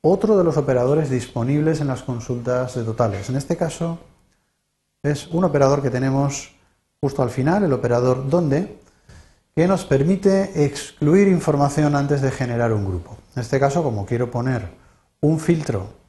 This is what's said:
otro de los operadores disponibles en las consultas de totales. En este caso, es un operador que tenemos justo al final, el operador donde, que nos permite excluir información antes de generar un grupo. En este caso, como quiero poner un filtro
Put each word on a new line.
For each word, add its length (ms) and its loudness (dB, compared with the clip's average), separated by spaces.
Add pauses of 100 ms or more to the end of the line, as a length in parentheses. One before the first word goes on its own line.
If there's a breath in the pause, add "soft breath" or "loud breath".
otro 360 2
de 60 4
los 140 2
operadores 520 2
disponibles 720 0
en 60 -2
las 160 -4
consultas 720 -4
de 80 -4
totales. 460 -2
En 60 -4
este 220 -4
caso, 420 -4 (1040)
es 240 -2
un 160 -2
operador 380 4
que 80 -2
tenemos 640 -2 (480)
justo 240 -2
al 60 0
final, 340 0
el 100 2
operador 560 0
donde, 480 0 (800 soft breath)
que 120 2
nos 160 0
permite 800 2
excluir 640 2
información 680 2
antes 260 0
de 100 0
generar 400 -2
un 140 0
grupo. 320 -8 (180)
En 60 -4
este 180 -2
caso, 240 2
como 220 -4
quiero 240 -2
poner 400 -4 (520 soft breath)
un 180 2
filtro 480 -2 (220)